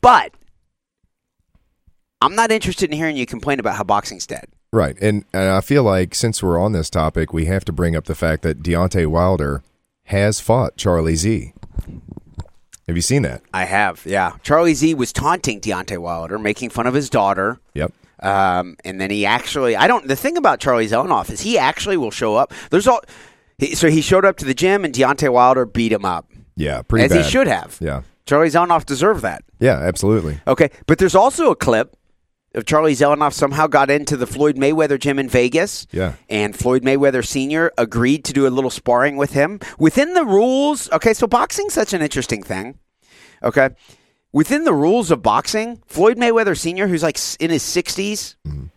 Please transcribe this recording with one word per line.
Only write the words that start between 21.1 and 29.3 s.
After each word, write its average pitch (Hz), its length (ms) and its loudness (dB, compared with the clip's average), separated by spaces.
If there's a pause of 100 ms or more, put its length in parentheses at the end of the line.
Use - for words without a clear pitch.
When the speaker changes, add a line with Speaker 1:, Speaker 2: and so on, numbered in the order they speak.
Speaker 1:
is 107 120 -12
he 226 160 -2
actually 160 400 -2
will 120 140 -4
show 110 240 -2
up. 131 160 0 (200)
There's 180 160 2
all, 143 140 2 (580)
he, 143 160 -4
so 165 140 4
he 156 120 4
showed 190 240 2
up 190 120 2
to 139 80 -12
the 131 100 -2
gym 190 280 2
and 151 100 -6
Deontay 135 380 2
Wilder 123 340 4
beat 113 260 0
him 101 140 0
up. 87 200 -4 (300)
Speaker 2:
Yeah, 73 260 -4
pretty 113 240 2
Speaker 1:
As 139 60 2
he 170 80 4
Speaker 2:
bad. 73 100 0
Speaker 1:
should 262 180 2
have. 98 320 -4
Speaker 2:
Yeah. 71 220 -6 (240)
Speaker 1:
Charlie 156 240 4
Zelenoff 170 360 2
deserved 156 360 0
that. 95 220 -6 (160)